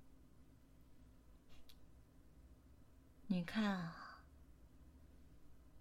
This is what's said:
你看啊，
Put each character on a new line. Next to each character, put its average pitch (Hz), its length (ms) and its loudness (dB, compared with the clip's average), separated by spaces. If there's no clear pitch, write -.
你 180 180 10
看 214 180 8
啊， 185 600 6